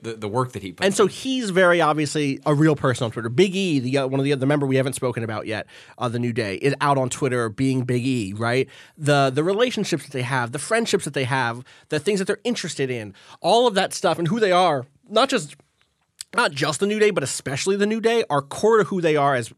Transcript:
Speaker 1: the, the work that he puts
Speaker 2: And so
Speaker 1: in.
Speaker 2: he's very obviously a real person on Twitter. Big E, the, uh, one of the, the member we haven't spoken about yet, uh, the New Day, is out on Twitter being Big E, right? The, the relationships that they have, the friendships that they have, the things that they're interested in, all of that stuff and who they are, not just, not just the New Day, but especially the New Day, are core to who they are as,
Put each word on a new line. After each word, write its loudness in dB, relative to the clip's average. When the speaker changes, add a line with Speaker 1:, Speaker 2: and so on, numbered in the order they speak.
Speaker 1:
the, -8
the -6
work -2
that -10
he -10
puts -4
Speaker 2:
And 2
so 4
Speaker 1:
in. 2
Speaker 2:
he's -4
very 4
obviously 0
a 2
real 4
person 0
on -2
Twitter. -6
Big 2
E, 0
the, 0
uh, 0
one -2
of 0
the, 0
the -2
member 2
we 2
haven't 0
spoken -4
about -6
yet, -6
uh, -2
the -4
New -2
Day, -4
is 0
out 2
on 0
Twitter -2
being 0
Big -2
E, -2
right? 0
The, 4
the 0
relationships 0
that -20
they -4
have, -2
the -6
friendships 0
that -8
they -2
have, -2
the -2
things 0
that -2
they're -2
interested -4
in, -8
all 4
of 0
that 0
stuff 0
and 0
who 0
they 4
are, 2
not 4
just, -4
not 2
just -2
the 0
New 0
Day, 4
but -2
especially -4
the 0
New -2
Day, 2
are 2
core 2
to 4
who -4
they 4
are 2
as, -4